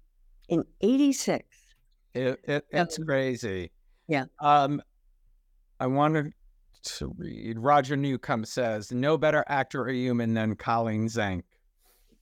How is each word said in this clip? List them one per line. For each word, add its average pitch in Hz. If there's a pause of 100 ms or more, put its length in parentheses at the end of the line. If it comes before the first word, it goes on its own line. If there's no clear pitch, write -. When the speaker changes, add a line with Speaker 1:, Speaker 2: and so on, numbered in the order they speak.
(500)
Speaker 1:
In 170 (160)
eighty-six. 262 (680)
Speaker 2:
It, 127
it, 147
it's 170
Speaker 1:
Um, 160
Speaker 2:
crazy. 123 (360)
Speaker 1:
Yeah. 139 (140)
Speaker 2:
Um, 147 (1000)
I 131
wanted 147 (500)
to -
read, 110
Roger 143
Newcomb 135
says, 113
"No 139
better 151
actor 135
or 117
human 123
than 110
Colleen 113
Zank." 104 (760)